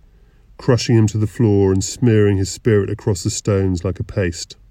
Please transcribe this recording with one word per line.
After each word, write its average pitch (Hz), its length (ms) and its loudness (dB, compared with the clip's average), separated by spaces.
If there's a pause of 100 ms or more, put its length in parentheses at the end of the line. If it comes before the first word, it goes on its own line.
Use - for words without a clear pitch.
(580)
crushing 117 380 0
him 110 100 4
to 110 120 -2
the 107 80 -2
floor 101 440 2
and 95 140 0
smearing 104 540 2
his 95 120 -4
spirit 104 380 0
across 104 340 -4
the 110 80 -4
stones 95 540 -2
like 92 160 -6
a 104 40 -6
paste. - 520 -6 (140)